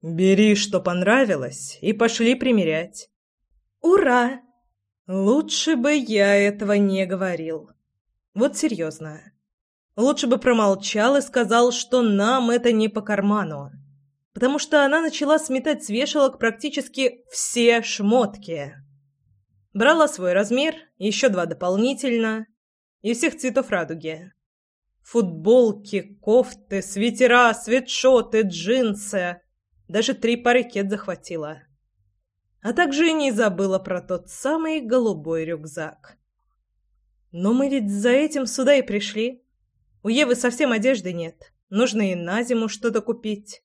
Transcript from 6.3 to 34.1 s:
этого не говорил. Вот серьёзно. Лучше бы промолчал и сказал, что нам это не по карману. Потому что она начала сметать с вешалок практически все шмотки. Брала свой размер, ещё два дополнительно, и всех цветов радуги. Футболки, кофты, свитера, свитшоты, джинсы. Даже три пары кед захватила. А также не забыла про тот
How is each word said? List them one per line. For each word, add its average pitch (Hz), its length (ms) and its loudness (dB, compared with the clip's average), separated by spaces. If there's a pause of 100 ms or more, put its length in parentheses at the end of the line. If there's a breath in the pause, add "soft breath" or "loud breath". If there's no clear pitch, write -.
этого 202 380 0
не 196 340 2
говорил. 170 640 -6 (640)
Вот 285 220 0
серьёзно. 156 640 -6 (760)
Лучше 262 300 2
бы 233 100 4
промолчал 214 800 2
и 277 60 2
сказал, 233 500 2
что 247 300 -2
нам 233 480 2
это 240 200 2
не 220 180 2
по 214 120 -4
карману. 196 720 -2 (640)
Потому 254 240 0
что 294 260 2
она 285 160 2
начала 302 380 0
сметать 294 460 -2
с - 40 -12
вешалок 269 500 0
практически 262 920 -4
все 233 520 2
шмотки. 202 920 -2 (1000)
Брала 294 340 4
свой 185 280 -2
размер, 247 400 0 (240)
ещё 214 320 0
два 180 160 -2
дополнительно, 220 1000 -2 (540)
и 226 140 -4
всех 285 240 -4
цветов 254 320 -4
радуги. 165 640 -8 (680)
Футболки, 202 1160 0
кофты, 214 640 0
свитера, 240 720 4
свитшоты, 247 880 2
джинсы. 196 1000 -2 (480)
Даже 220 240 0
три 233 240 0
пары 240 280 2
кед 202 260 -6
захватила. 165 720 -10 (960)
А 233 140 -6
также 320 380 2
не 285 200 0
забыла 196 460 0
про 185 240 -6
тот 175 260 -8